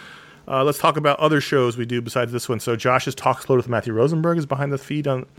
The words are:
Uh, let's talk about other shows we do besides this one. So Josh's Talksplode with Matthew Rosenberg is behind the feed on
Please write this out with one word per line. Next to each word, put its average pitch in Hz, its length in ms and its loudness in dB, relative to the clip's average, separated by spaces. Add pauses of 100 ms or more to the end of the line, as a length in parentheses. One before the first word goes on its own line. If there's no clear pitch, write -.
(480)
Uh, 135 160 0
let's 147 140 0
talk 160 180 2
about 147 240 4
other 156 200 4
shows 123 360 2
we 120 100 -4
do 123 140 -2
besides 120 320 -2
this 120 160 -6
one. 113 100 0
So 120 160 -2
Josh's 127 400 0
Talksplode 131 420 0
with 120 120 0
Matthew 117 240 -2
Rosenberg 160 440 2
is 156 100 -2
behind 139 260 -4
the 135 60 -4
feed 147 280 -4
on 131 180 -2 (140)